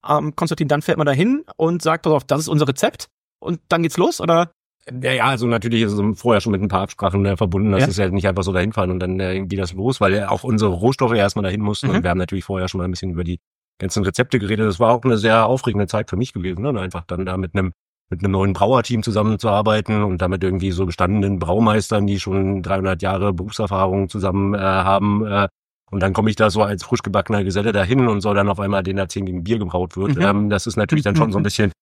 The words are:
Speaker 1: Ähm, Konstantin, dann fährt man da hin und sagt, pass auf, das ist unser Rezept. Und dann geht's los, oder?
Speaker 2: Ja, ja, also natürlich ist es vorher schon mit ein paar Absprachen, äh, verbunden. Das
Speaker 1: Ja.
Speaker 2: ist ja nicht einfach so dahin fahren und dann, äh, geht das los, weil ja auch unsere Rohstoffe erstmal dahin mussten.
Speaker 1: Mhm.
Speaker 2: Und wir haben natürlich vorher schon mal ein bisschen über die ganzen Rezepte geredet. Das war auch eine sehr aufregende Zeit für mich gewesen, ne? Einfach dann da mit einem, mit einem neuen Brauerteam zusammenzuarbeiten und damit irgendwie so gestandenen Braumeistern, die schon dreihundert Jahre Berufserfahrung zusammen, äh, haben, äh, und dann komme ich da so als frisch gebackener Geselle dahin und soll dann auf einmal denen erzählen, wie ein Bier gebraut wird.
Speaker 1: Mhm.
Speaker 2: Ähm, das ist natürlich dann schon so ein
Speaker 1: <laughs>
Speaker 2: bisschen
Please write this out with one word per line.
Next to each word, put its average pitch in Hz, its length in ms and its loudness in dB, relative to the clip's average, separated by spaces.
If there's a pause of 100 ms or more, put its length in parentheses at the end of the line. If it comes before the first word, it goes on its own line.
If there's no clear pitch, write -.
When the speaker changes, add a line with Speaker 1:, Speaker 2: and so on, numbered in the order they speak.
Speaker 1:
Ähm, 147 280 0
Konstantin, 160 340 -2
dann 147 140 2
fährt - 160 0
man 151 80 2
da 147 60 4
hin 233 320 2 (120)
und 165 260 0
sagt, 160 200 0
pass 156 100 2
auf, 143 120 2
das 143 160 0
ist 156 80 -6
unser 151 200 4
Rezept. - 380 -2 (340)
Und 175 280 -4
dann 170 140 2
geht's 165 140 0
los, 285 240 2
oder? 170 300 2 (500)
Speaker 2:
Ja, 127 120 0
ja, 120 140 2
also 123 200 0
natürlich 117 360 2
ist 104 100 2
es 104 280 0
vorher 113 200 4
schon 113 120 -2
mit 98 80 0
ein 104 80 0
paar 92 140 0
Absprachen, 98 420 0
äh, 98 120 0
verbunden. 98 360 0
Das 95 100 4
Speaker 1:
Ja. 135 40 4
Speaker 2:
ist 87 120 -2
ja 98 120 2
nicht 95 160 0
einfach 95 160 0
so 92 100 -2
dahin 92 200 0
fahren 92 180 -2
und 90 80 -2
dann, 92 220 -2
äh, 95 260 -2
geht 95 140 -4
das 87 120 -4
los, 107 280 -2
weil 98 140 4
ja 101 160 -2
auch - 120 -2
unsere 110 300 0
Rohstoffe 117 420 0
erstmal 104 300 0
dahin 104 160 -2
mussten. 104 280 -2
Speaker 1:
Mhm. - 80 2
Speaker 2:
Und - 60 2
wir 90 80 0
haben 90 80 0
natürlich 92 260 -4
vorher 92 240 -4
schon 95 100 -6
mal 90 60 -2
ein 92 60 -2
bisschen 92 220 -6
über 85 100 -4
die 85 160 -4 (400)
ganzen 98 260 -2
Rezepte - 360 0
geredet. 104 260 -2
Das 92 140 -2
war 117 120 6
auch 120 120 2
eine 120 140 4
sehr 110 280 4
aufregende 107 400 0
Zeit - 240 -4
für 92 60 -4
mich 117 160 -4
gewesen, 92 300 -6
ne? 127 180 -2
Einfach 90 260 -8
dann 92 180 -6
da 92 120 -4
mit 92 180 -4
einem, 95 180 0 (380)
mit 87 120 -6
einem 98 100 0
neuen 98 220 2
Brauerteam 110 500 2
zusammenzuarbeiten 107 1000 0
und 92 180 0
damit 92 220 0
irgendwie 95 300 0
so 90 140 -2
gestandenen 98 520 0
Braumeistern, 104 680 2
die 101 100 0
schon 95 440 -2
dreihundert 95 400 -2
Jahre 98 300 0
Berufserfahrung 95 760 -2
zusammen, 98 460 0
äh, 101 40 -2
haben, 98 680 2
äh, 101 220 0 (420)
und 98 100 -4
dann 95 140 2
komme 107 160 2
ich 104 60 -4
da 110 120 4
so 104 140 2
als 101 220 -2
frisch - 180 -2
gebackener 101 420 -2
Geselle 98 280 0
dahin 110 360 2
und 104 140 0
soll 104 120 0
dann 101 140 2
auf 98 120 -2
einmal 98 220 0
denen 95 160 -2
erzählen, 98 280 -4
wie 92 60 -6
ein 87 120 -6
Bier 110 140 0
gebraut 90 380 -4
wird. 98 200 0
Speaker 1:
Mhm. 85 60 0
Speaker 2:
Ähm, 101 280 2
das 104 160 0
ist - 100 -4
natürlich 120 280 2
dann 101 120 2
schon 113 160 2
so 98 60 0
ein 104 40 2
Speaker 1:
<laughs> - 0 -
Speaker 2:
bisschen 101 280 0 (120)